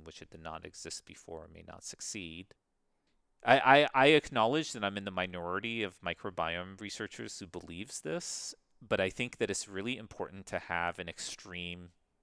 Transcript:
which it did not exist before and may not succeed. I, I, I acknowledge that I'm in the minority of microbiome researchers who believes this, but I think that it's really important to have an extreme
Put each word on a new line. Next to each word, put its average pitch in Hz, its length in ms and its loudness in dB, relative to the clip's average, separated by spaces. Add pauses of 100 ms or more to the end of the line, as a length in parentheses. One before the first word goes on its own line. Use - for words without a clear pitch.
which 80 180 -18
it - 80 -18
did 82 140 -18
not 80 220 -10
exist - 400 -14
before 82 380 -14
and 82 100 -20
may 85 140 -20
not 85 160 -18
succeed. 87 640 -10 (960)
I, 123 140 10
I, 139 340 10
I 135 140 8
acknowledge 147 640 6
that 107 120 -4
I'm 98 140 0
in 98 80 -6
the 101 60 -4
minority 92 720 -2
of - 180 -6
microbiome 87 800 -4
researchers 107 600 -8
who 95 80 -10
believes 87 540 -10
this, - 540 -6 (300)
but 101 140 0
I 95 100 2
think - 280 -6
that 107 120 0
it's - 180 -4
really 101 300 -6
important 98 500 -12
to 87 120 -6
have 85 400 -4
an 87 80 -8
extreme 87 840 -10 (340)